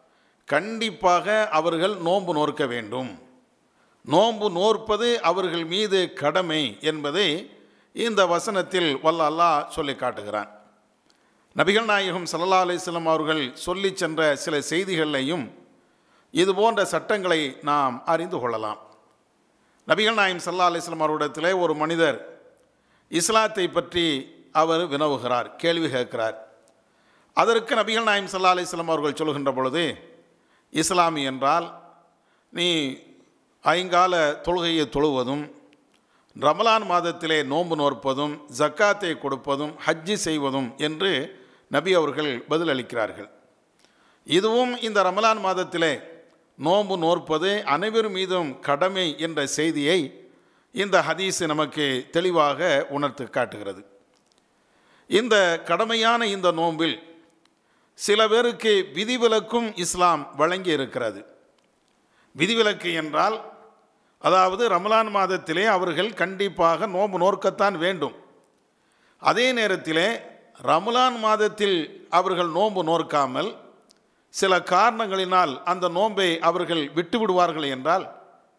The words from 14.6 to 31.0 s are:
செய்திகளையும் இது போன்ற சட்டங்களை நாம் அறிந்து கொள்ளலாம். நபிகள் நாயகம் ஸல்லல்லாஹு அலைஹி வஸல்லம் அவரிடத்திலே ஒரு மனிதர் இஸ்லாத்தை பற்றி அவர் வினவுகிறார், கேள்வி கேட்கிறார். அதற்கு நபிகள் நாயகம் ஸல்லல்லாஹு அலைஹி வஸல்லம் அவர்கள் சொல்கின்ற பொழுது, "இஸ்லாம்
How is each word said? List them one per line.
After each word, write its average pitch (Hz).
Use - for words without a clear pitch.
செய்திகளையும் 151
இது 185
போன்ற 202
சட்டங்களை 165
நாம் 139
அறிந்து 165
கொள்ளலாம். 110
நபிகள் 214
நாயகம் 190
ஸல்லல்லாஹு 180
அலைஹி 170
வஸல்லம் 165
அவரிடத்திலே 156
ஒரு 165
மனிதர் 156
இஸ்லாத்தை 214
பற்றி 165
அவர் 160
வினவுகிறார், 139
கேள்வி 165
கேட்கிறார். 120
அதற்கு 226
நபிகள் 220
நாயகம் 196
ஸல்லல்லாஹு 190
அலைஹி 180
வஸல்லம் 170
அவர்கள் 151
சொல்கின்ற 143
பொழுது, 131
"இஸ்லாம் 170